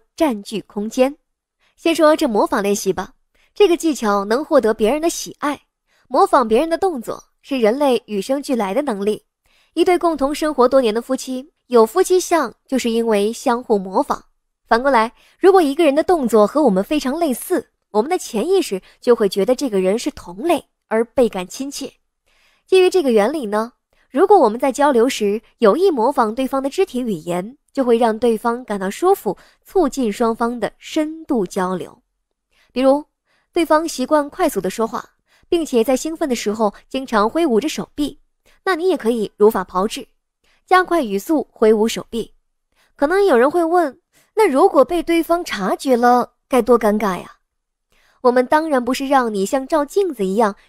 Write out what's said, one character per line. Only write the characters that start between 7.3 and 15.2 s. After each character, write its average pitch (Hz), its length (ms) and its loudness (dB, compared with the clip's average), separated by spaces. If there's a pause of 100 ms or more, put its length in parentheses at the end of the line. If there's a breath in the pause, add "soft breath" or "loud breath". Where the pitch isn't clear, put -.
是 269 160 -6
人 220 180 2
类 269 300 0
与 208 160 -6
生 269 200 -4
俱 277 120 -4
来 202 180 -4
的 220 80 -2
能 202 240 -4
力。 214 200 -4 (500)
一 330 100 2
对 - 140 2
共 330 180 0
同 277 180 -2
生 302 200 -4
活 254 140 4
多 269 120 4
年 220 140 0
的 233 80 -4
夫 262 140 -6
妻， 262 340 -10 (160)
有 233 180 6
夫 349 180 0
妻 370 160 2
相 320 360 -2 (120)
就 262 120 -2
是 240 100 -2
因 226 200 0
为 208 240 0
相 240 300 -2
互 233 140 0
模 190 260 -2
仿。 - 220 -6 (420)
反 226 140 2
过 277 100 0
来， 233 220 2 (260 soft breath)